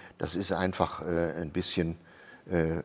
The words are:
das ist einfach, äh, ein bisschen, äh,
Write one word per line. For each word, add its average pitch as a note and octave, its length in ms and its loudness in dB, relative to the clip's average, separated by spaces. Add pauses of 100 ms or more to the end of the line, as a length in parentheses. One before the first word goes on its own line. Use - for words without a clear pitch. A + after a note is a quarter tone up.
(180)
das E2 160 -4
ist F#2+ 180 -2
einfach, F#2 480 2
äh, E2+ 400 2
ein D#2 100 -4
bisschen, E2+ 480 0 (520)
äh, E2 340 2